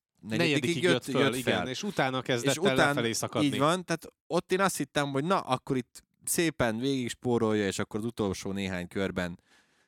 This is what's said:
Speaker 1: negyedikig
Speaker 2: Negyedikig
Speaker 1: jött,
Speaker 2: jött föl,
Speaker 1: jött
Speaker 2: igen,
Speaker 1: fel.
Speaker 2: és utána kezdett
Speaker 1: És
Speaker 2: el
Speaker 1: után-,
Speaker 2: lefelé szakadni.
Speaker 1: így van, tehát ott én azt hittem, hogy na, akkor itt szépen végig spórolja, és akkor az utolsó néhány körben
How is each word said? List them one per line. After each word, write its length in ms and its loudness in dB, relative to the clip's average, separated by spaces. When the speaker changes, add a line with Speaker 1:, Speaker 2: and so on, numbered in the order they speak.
Speaker 1:
negyedikig 340 0
Speaker 2:
Negyedikig 280 0
Speaker 1:
jött, 100 4
Speaker 2:
jött 120 0
föl, 60 4
Speaker 1:
jött 140 2
Speaker 2:
igen, 200 0
Speaker 1:
fel. 120 -4
Speaker 2:
és 140 -6
utána 400 -2
kezdett 280 0
Speaker 1:
És 60 2
Speaker 2:
el 60 -6
Speaker 1:
után-, 140 2
Speaker 2:
lefelé 360 2
szakadni. 360 0
Speaker 1:
így 100 -2
van, 260 2
tehát 220 -6
ott 260 -2
én 80 2
azt 160 2
hittem, 340 -2
hogy 140 0
na, 160 2
akkor 360 -2
itt 280 -8
szépen 540 0
végig 300 0
spórolja, 580 2
és 120 0
akkor 220 -4
az 60 -4
utolsó 460 -2
néhány 360 -4
körben 520 -4